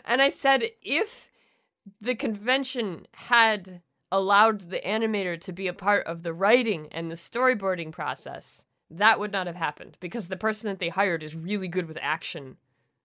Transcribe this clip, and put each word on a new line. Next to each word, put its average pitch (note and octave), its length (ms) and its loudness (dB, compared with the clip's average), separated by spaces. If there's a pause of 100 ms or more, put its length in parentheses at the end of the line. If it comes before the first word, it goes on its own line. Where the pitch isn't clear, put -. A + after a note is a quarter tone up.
And B3+ 160 2
I C#4 80 6
said, C4+ 340 2 (180)
if C#4+ 480 -4 (720)
the A3+ 160 -2
convention A3+ 1000 -2
had G#3 680 2 (300)
allowed G3 500 6
the F3 200 -6
animator G3+ 600 0
to F#3 120 -8
be F#3 140 -4
a F3 60 -2
part G3+ 340 2
of E3+ 160 -6
the E3 100 -4
writing G3+ 580 2
and E3 180 -6
the E3 60 -8
storyboarding F#3+ 760 0
process, - 720 -10 (240)
that G3+ 300 4
would G#3 120 -4
not F#3 160 -2
have E3+ 80 -6
happened, D#3 440 -6
because F3+ 280 -8
the F#3+ 80 -6
person G#3+ 340 -2
that F#3+ 100 -4
they E3 100 -2
hired F3 340 0
is D3+ 120 -10
really F#3 320 -4
good E3+ 200 -2
with D#3 140 -10
action C#3+ 560 -6 (480)